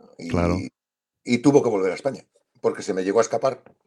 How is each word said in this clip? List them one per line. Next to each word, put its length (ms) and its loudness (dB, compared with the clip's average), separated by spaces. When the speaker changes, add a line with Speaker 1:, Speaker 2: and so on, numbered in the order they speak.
Speaker 1:
y, 120 -12
Speaker 2:
Claro. 280 0
Speaker 1:
y 160 0
tuvo 220 6
que 80 0
volver 220 0
a 40 -6
España, 300 -8
porque 200 -2
se 120 -6
me 100 -2
llegó 160 2
a 40 4
escapar. 380 -2